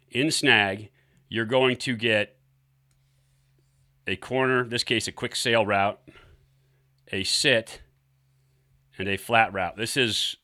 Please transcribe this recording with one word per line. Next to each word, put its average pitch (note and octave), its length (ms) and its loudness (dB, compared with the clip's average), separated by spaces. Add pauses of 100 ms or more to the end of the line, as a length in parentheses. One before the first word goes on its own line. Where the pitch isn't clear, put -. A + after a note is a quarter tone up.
(100)
in C#3+ 220 0
snag, G#2+ 580 2 (380)
you're A2+ 160 -4
going B2+ 320 2
to B2+ 180 -6
get G#2+ 420 0 (1700)
a F#2+ 100 -4
corner, B2+ 460 0
in A#2 80 -10
this A#2 120 -2
case, A2+ 240 -2
a - 60 -8
quick - 240 -8
sail A#2 280 2
route, G2 360 0 (1120)
a G2 100 -4
sit, - 600 0 (1160)
and F#2+ 100 -6
a G2 80 -2
flat A2+ 360 2
route. F#2+ 240 -4
This A2+ 200 -6
is, A#2 480 0